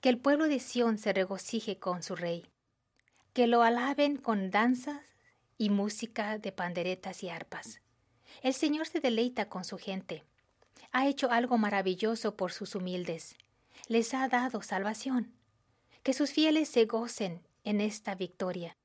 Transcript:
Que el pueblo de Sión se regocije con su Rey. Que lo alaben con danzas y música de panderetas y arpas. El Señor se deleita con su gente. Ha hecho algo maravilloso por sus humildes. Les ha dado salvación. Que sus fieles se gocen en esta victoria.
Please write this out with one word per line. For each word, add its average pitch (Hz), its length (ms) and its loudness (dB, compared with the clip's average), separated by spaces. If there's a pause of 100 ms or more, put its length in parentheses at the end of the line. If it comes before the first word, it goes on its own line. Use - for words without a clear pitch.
Que 254 100 4
el 247 80 4
pueblo 294 280 4
de 277 140 2
Sión 233 380 0
se 214 140 0
regocije 196 640 -2
con 180 240 -4
su 185 140 -6
Rey. 170 300 -6 (880)
Que 247 140 4
lo 233 160 6
alaben 269 540 2
con 202 340 -2
danzas 247 500 2 (580)
y 214 120 0
música 208 680 -2
de 202 140 -8
panderetas 180 680 -4
y 180 80 -8
arpas. - 500 -12 (640)
El 262 120 2
Señor 311 320 0
se 330 140 -4
deleita 233 480 0
con 185 160 -8
su 190 140 -10
gente. 190 460 -8 (680)
Ha 262 140 4
hecho 277 240 0
algo 240 280 4
maravilloso 202 760 0
por 180 160 -4
sus - 220 -10
humildes. 180 640 -6 (520)
Les 226 260 2
ha 262 140 0
dado 247 340 0
salvación. 220 720 -2 (680)
Que 269 100 2
sus 277 180 0
fieles 311 380 4
se 226 160 6
gocen 220 640 -4 (180)
en 208 160 0
esta 208 340 -4
victoria. 180 720 -6